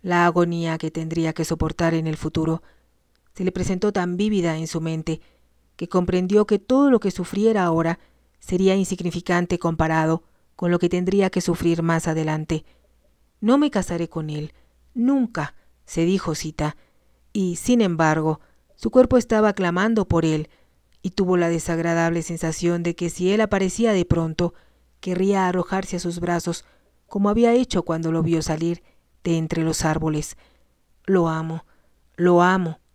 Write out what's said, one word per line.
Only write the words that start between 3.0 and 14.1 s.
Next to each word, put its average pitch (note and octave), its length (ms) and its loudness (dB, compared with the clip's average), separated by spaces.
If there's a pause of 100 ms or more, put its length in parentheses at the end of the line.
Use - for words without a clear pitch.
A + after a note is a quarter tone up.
se F#3+ 100 -8
le F#3 80 -2
presentó F#3 400 -2
tan F3+ 240 -2
vívida F3+ 420 0
en D#3+ 100 -6
su E3 120 -6
mente D#3+ 420 -4 (540)
que - 140 -10
comprendió F#3 560 2
que G3+ 140 0
todo C4+ 320 4
lo A3+ 80 4
que G3 120 -2
sufriera G3+ 520 0
ahora E3 360 0 (400)
sería F#3+ 360 2
insignificante F3 840 -2
comparado D#3+ 680 0 (320)
con F3 160 -2
lo F3 80 2
que F3 100 2
tendría F#3+ 400 0
que F3+ 120 -2
sufrir E3+ 400 0
más E3 260 0
adelante. D#3 580 -2 (760)
«No A#3+ 160 4
me D4 140 2
casaré E3+ 380 -2
con D#3 200 -6